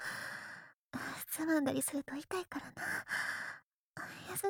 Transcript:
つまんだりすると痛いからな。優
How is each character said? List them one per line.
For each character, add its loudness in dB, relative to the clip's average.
つ 0
ま 8
ん 4
だ 4
り 4
す 0
る 0
と -6
痛 -2
い -4
か -4
ら -12
な。 -2
優 -2